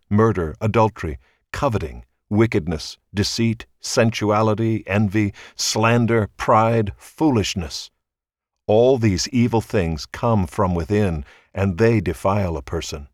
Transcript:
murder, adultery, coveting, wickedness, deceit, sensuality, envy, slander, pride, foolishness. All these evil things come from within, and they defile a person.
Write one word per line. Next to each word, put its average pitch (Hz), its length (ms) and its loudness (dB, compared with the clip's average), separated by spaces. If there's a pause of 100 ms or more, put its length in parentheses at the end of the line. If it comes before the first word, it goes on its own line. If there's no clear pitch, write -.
murder, 101 500 2
adultery, 110 580 0 (360)
coveting, 98 500 -4 (240)
wickedness, 101 680 -2 (160)
deceit, 113 520 -2 (140)
sensuality, 110 1040 0
envy, 104 480 0 (220)
slander, 113 800 0
pride, 113 600 2
foolishness. 101 920 -2 (800)
All 120 300 6
these 104 320 2
evil 117 320 2
things 82 440 -2
come 110 400 0
from 90 300 -2
within, 87 480 0 (300)
and 92 240 -2
they 113 240 4
defile 90 560 -2
a 71 40 -8
person. 76 520 -8